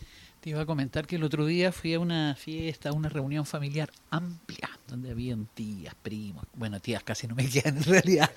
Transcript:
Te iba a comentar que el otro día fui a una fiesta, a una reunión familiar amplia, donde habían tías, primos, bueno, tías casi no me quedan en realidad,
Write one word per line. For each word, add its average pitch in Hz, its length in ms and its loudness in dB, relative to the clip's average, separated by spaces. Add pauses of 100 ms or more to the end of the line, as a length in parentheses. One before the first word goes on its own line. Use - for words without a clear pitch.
(440)
Te 160 60 -8
iba 151 100 -2
a 156 60 -4
comentar 147 400 0
que 180 100 -4
el 156 80 0
otro 151 220 2
día 175 260 4
fui 165 220 -2
a 165 60 2
una 160 380 2
fiesta, 160 520 -6
a - 20 0
una 156 160 0
reunión 143 380 -2
familiar 147 440 -2 (200)
amplia, 170 580 -4 (180)
donde 123 240 -8
habían 117 440 -4
tías, 104 400 -8
primos, 104 580 -8
bueno, 107 280 -6
tías 110 220 -2
casi 117 240 -4
no 117 80 -4
me 131 140 2
quedan 135 300 2
en 156 60 0
realidad, 170 520 8